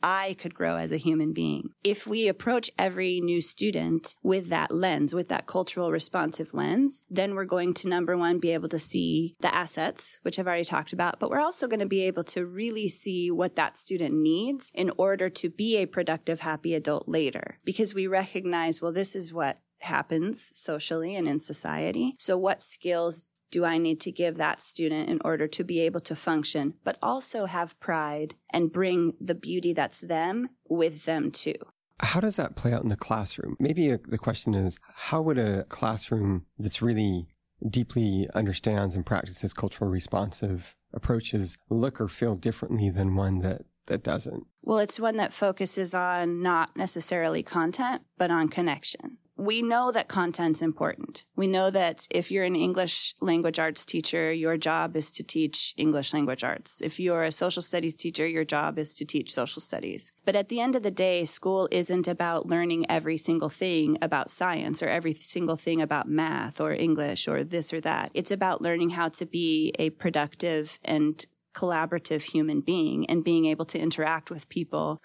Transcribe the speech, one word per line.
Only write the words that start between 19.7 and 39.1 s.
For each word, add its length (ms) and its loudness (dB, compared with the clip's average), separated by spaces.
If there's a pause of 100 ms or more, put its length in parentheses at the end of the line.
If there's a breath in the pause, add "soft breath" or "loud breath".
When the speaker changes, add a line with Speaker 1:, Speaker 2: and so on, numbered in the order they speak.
Speaker 1:
happens 720 -2
socially 640 -2
and 120 0
in 120 0
society. 800 -2
So 200 2
what 240 0
skills 680 0 (200)
do 140 0
I 140 2
need 240 2
to 100 0
give 240 0
that 260 0
student 480 0
in 140 0
order 240 0
to 160 -2
be 180 -2
able 200 0
to 140 -4
function, 580 0 (100)
but 180 -2
also 440 0
have 340 -4
pride 560 -2 (140)
and 240 4
bring 480 2
the 140 -2
beauty 380 -2
that's 280 0
them 480 -2 (200)
with 360 0
them 260 0
too? 240 0 (440)
Speaker 2:
How 200 2
does 160 2
that 200 -2
play 180 2
out 100 0
in 60 0
the 80 0
classroom? 640 -2
Maybe 300 2
a, 80 2
the 200 -4
question 360 -2
is, 260 0 (160)
how 260 -2
would 160 2
a 260 2
classroom 840 -2 (120)
that's 240 -2
really 460 2 (400)
deeply 680 2
understands 600 2
and 100 -2
practices 480 -2